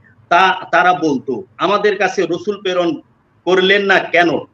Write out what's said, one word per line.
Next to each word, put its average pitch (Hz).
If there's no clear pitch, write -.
তা, 185
তারা 180
বলতো, 131
"আমাদের 196
কাছে 185
রসুল 196
প্রেরণ 175
করলেন 185
না 190
কেন? 160